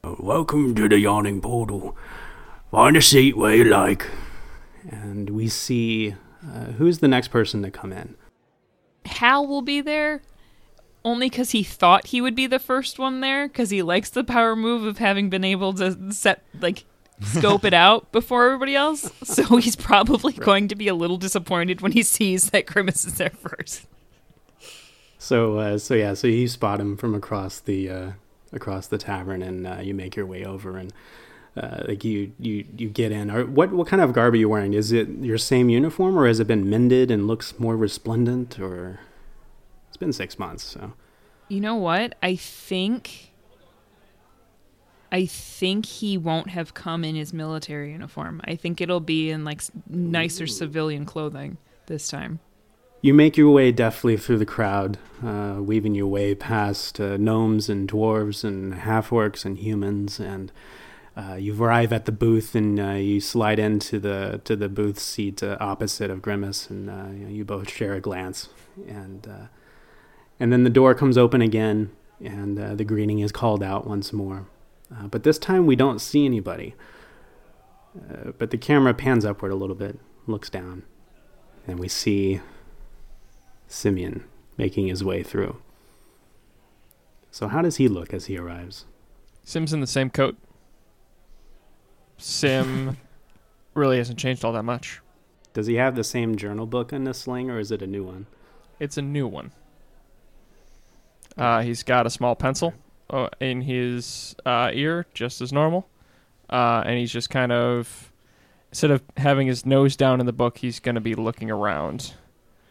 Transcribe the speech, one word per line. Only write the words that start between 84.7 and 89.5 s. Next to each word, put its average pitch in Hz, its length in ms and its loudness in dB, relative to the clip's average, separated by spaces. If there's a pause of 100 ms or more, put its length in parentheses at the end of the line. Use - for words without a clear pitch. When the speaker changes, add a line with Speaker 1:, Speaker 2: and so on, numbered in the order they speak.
Speaker 1:
his 92 160 -4
way 90 180 -2
through. - 400 -6 (1700)
So - 180 -8
how 147 140 -2
does 170 140 0
he 131 120 4
look 92 280 -4
as 92 100 -10
he 98 100 -8
arrives? 87 500 -14 (580)
Speaker 3:
Sim's 160 300 -6